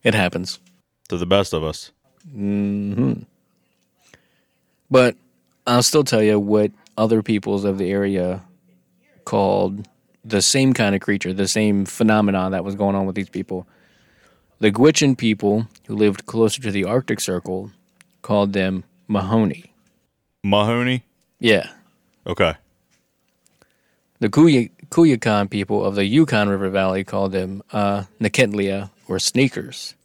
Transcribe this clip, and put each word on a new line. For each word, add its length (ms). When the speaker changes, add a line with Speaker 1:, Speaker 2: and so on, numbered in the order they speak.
Speaker 1:
It 120
happens. 440
Speaker 2:
To 80
the 100
best 260
of 120
us. 260
Speaker 1:
Mm-hmm. 960
But 260
I'll 160
still 220
tell 180
you 160
what 320
other 260
peoples 420
of 140
the 120
area 520
called 640
the 180
same 320
kind 200
of 60
creature, 320
the 160
same 380
phenomenon 640
that 120
was 100
going 200
on 120
with 100
these 140
people. 360
The 120
Gwich'in 460
people, 500
who 80
lived 320
closer 360
to 80
the 140
Arctic 360
Circle, 500
called 300
them 320
Mahoney. 640
Speaker 2:
Mahoney? 600
Speaker 1:
Yeah. 320
Speaker 2:
Okay. 280
Speaker 1:
The 100
Kuya-, 420
Kuyakan 580
people 340
of 120
the 100
Yukon 460
River 180
Valley 360
called 280
them, 300
uh, 320
Nakentlia, 680
or 100
sneakers. 760